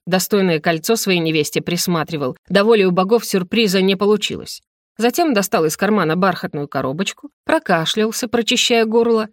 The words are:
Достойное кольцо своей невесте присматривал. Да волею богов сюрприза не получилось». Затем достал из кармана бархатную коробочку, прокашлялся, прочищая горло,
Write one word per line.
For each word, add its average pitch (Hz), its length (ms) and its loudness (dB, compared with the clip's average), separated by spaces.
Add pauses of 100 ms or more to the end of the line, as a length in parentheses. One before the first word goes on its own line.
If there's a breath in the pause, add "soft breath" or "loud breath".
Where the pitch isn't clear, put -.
Достойное 185 520 0
кольцо 165 360 0
своей 190 240 0
невесте 160 420 0
присматривал. 160 760 -4 (140)
Да 196 140 2
волею 208 260 4
богов 190 340 2
сюрприза 190 600 0
не 196 120 2
получилось». 202 680 -2 (340)
Затем 247 380 0
достал 185 300 0
из 156 120 -2
кармана 190 380 0
бархатную 175 520 -2
коробочку, 143 640 -6 (160)
прокашлялся, 220 800 -2
прочищая 233 580 0
горло, 226 460 2